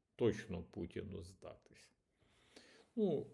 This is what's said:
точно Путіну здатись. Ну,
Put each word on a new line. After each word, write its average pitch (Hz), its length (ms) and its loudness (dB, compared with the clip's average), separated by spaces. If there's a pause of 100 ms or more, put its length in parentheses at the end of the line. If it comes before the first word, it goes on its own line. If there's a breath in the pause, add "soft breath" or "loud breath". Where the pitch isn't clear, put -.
(160)
точно 95 460 2
Путіну 92 600 -6
здатись. - 680 -16 (1040 soft breath)
Ну, 185 380 4